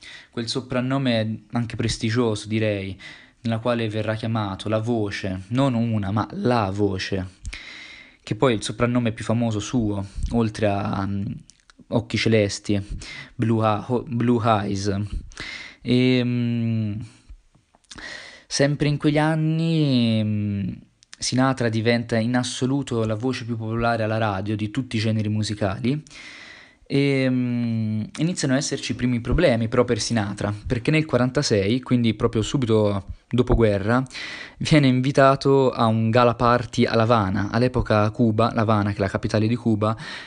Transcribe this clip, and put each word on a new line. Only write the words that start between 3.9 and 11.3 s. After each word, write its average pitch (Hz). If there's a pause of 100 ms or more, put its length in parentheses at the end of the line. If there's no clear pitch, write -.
chiamato 110
la 110
voce, 101
non 127
una, 110
ma 104
la 117
voce, 95 (840)
che -
poi 127
è 110
il 101
soprannome 120
più -
famoso 117
suo, 104 (260)
oltre 113
a, 101
mm, 98 (640)